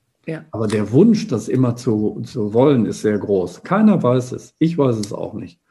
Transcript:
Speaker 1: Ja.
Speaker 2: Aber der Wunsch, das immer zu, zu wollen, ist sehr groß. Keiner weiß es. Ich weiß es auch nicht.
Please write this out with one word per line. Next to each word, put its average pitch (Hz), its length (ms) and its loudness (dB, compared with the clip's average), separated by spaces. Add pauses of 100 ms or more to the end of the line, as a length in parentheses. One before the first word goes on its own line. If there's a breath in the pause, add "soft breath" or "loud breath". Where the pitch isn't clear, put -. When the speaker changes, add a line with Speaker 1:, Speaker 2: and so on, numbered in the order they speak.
(280)
Speaker 1:
Ja. 160 240 -10
Speaker 2:
Aber - 160 -4
der 104 240 -2
Wunsch, 196 360 4
das 147 220 -4
immer 127 260 0
zu, 107 480 -2
zu 104 300 -6
wollen, 127 320 4
ist 85 160 -6
sehr 107 180 0
groß. 92 440 -2
Keiner 202 380 2
weiß 123 300 0
es. - 280 -14
Ich 165 180 0
weiß 127 200 2
es 107 160 -6
auch - 200 -10
nicht. - 260 -14 (120 loud breath)